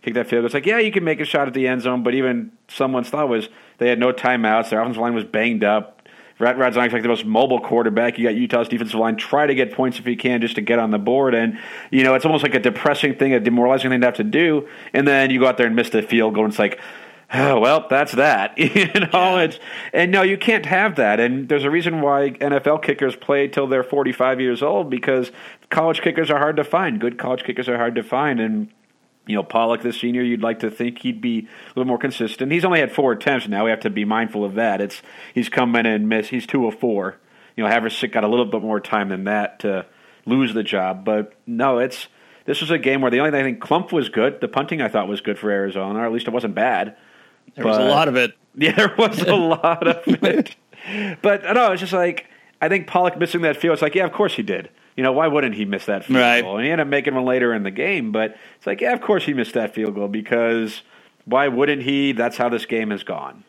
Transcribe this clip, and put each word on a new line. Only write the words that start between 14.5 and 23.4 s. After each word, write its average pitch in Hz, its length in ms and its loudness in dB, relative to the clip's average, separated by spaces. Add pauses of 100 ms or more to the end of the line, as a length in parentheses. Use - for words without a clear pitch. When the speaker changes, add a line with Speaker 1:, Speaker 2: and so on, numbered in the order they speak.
Speaker 1:
And 139 140 4
then 135 220 4
you 131 100 2
go 131 80 6
out 123 100 2
there 120 100 4
and 113 80 2
miss 117 160 2
the 110 100 2
field 110 320 2
goal, 107 120 2
and 107 60 0
it's 107 80 -8
like, 101 200 2 (540)
"Oh, 135 260 2
well, 156 280 4
that's 143 260 0
that." 120 440 2
<laughs> - 0 -
You 156 100 2 (200)
know, 175 260 0
Speaker 2:
Yeah. 185 280 4
Speaker 1:
it's, 160 180 -2 (340)
and 180 180 2
no, 190 120 4
you 196 140 2
can't 196 280 0
have 185 300 2
that. 107 240 4
And 127 280 0
there's 143 180 2
a 143 60 2
reason 165 300 0
why 143 280 2 (120)
N 143 100 0
F 139 140 0
L 151 140 2
kickers 135 360 0
play 139 320 0